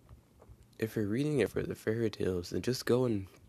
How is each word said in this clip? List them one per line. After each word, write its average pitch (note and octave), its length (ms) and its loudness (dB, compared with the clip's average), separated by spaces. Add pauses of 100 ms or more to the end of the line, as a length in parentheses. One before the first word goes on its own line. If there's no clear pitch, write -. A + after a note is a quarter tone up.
(800)
if A2 160 -2
you're G#2+ 120 2
reading C#3 340 0
it F#2+ 100 4
for G#2+ 120 -2
the G#2 120 -4
fairy A2+ 360 0
tales, F2+ 400 -2
then F#2 120 -2
just B2 240 -2
go B2 200 4
and G2+ 200 -2 (220)